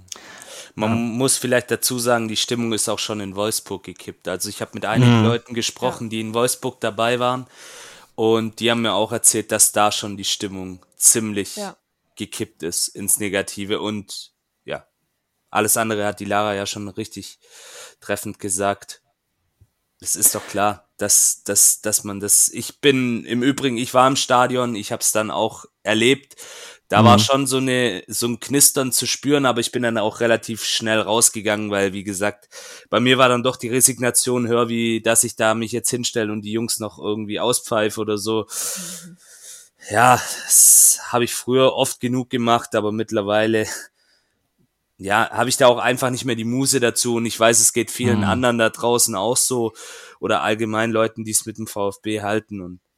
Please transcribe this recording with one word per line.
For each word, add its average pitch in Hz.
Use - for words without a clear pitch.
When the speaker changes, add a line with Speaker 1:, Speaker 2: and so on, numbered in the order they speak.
Speaker 1:
Man 107
Speaker 2:
Ja. 113
Speaker 1:
muss 120
vielleicht 123
dazu 123
sagen, 117
die 107
Stimmung 117
ist 107
auch 107
schon 107
in 98
Wolfsburg 101
gekippt. -
Also 92
ich 104
habe 110
mit 104
einigen 117
Speaker 2:
Mhm. 110
Speaker 1:
Leuten 120
gesprochen, 120
Speaker 3:
Ja. 110
Speaker 1:
die 110
in 110
Wolfsburg 123
dabei 113
waren 123
und 113
die 113
haben 117
mir 110
auch 110
erzählt, 113
dass -
da 104
schon 104
die 95
Stimmung 92
ziemlich 104
Speaker 3:
Ja. 98
Speaker 1:
gekippt -
ist -
ins -
Negative 98
und 104
ja, 73
alles 104
andere 110
hat 104
die 101
Lara 101
ja 98
schon 104
richtig -
treffend 101
gesagt. 101
Es -
ist 107
doch 104
klar, 101
dass, -
dass, -
dass 107
man 98
das, -
ich -
bin, 127
im 120
Übrigen, 135
ich 123
war 127
im 139
Stadion, 123
ich 104
hab's -
dann 107
auch 107
erlebt. 113
Da 104
Speaker 2:
Mhm. 110
Speaker 1:
war 101
schon 135
so 131
eine, 127
so 117
ein 120
Knistern 135
zu -
spüren, 139
aber 120
ich 113
bin 123
dann 117
auch 104
relativ 113
schnell 110
rausgegangen, 107
weil, 98
wie 98
gesagt, 101
bei 110
mir 127
war 127
dann 120
doch 127
die 120
Resignation 123
höher, 117
wie 113
dass 113
ich 117
da 110
mich 113
jetzt 117
hinstelle 117
und 107
die 104
Jungs 113
noch 107
irgendwie 104
auspfeife 110
oder 107
so. 107
Speaker 3:
Mhm. -
Speaker 1:
Ja, 120
das -
hab 120
ich 117
früher 131
oft -
genug 123
gemacht, 117
aber 104
mittlerweile, 107
ja, 98
hab 120
ich 127
da 131
auch 120
einfach 123
nicht 123
mehr 123
die 113
Muße 127
dazu 117
und 117
ich 110
weiß, 117
es -
geht 113
vielen 120
Speaker 2:
Mhm. 101
Speaker 1:
anderen 120
da 113
draußen 117
auch 110
so 117
oder 98
allgemein 107
Leuten, 113
die's 107
mit 107
dem 110
V 101
F -
B 107
halten 104
und 90